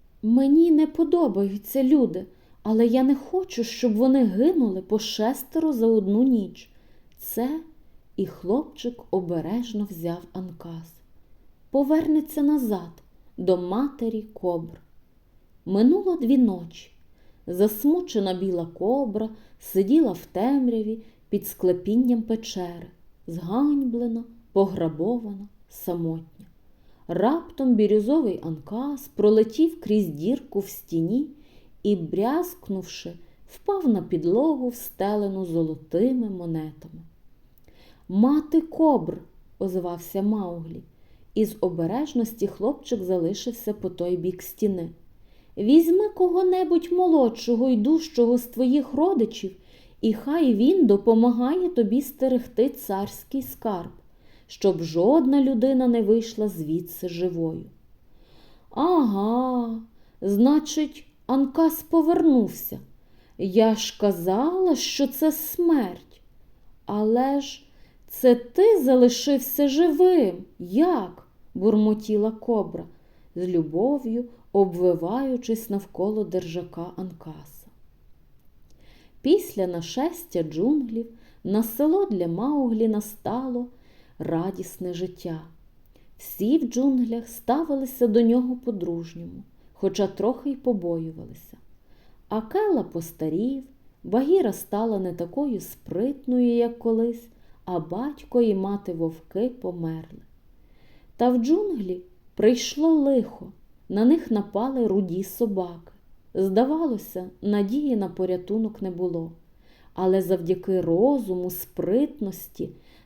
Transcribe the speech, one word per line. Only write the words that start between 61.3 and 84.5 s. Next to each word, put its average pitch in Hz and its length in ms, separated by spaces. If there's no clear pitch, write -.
повернувся. 311 960
Я 220 380
ж - 240
казала, 226 760
що - 320
це 311 240
смерть". 302 920
"Але 233 560
ж - 220
це 247 240
ти 359 480
залишився 262 840
живим. 294 800
Як?" 196 680
бурмотіла 214 800
кобра, 180 540
з 180 120
любов'ю 226 800
обвиваючись 196 1160
навколо 202 540
держака 175 720
Анкаса. 160 720
Після 277 460
нашестя 180 760
джунглів 226 600
на 208 200
село 311 420
для 175 220
Мауглі 226 600
настало 240 800
радісне 180 760